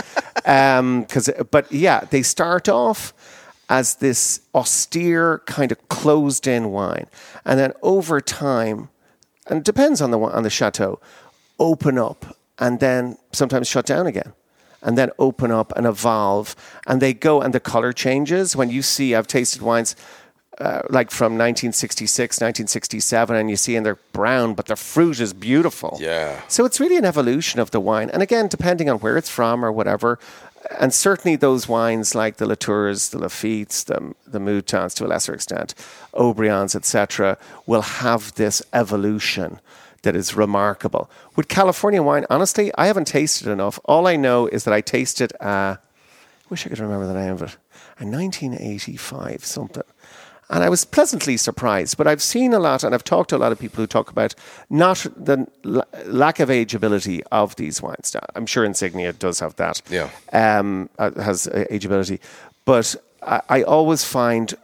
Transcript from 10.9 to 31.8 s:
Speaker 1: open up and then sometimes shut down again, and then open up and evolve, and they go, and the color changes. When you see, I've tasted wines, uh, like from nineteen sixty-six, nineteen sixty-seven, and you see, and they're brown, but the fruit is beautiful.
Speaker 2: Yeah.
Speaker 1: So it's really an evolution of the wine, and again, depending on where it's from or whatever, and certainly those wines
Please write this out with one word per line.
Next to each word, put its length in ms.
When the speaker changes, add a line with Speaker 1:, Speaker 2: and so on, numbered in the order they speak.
Speaker 1:
open 400
up 380
and 220
then 360
sometimes 340
shut 200
down 200
again, 260
and 140
then 220
open 320
up 260
and 100
evolve, 680
and 160
they 100
go, 300
and 100
the 80
color 320
changes. 640
When 160
you 120
see, 340
I've 100
tasted 360
wines, 340
uh, 300
like 220
from 260
nineteen 360
sixty-six, 680
nineteen 280
sixty-seven, 680
and 140
you 60
see, 200
and 80
they're 140
brown, 420
but 120
the 100
fruit 440
is 120
beautiful. 680
Speaker 2:
Yeah. 460
Speaker 1:
So 180
it's 140
really 180
an 80
evolution 560
of 120
the 80
wine, 300
and 120
again, 260
depending 400
on 120
where 160
it's 120
from 360
or 80
whatever, 460
and 140
certainly 420
those 320
wines 460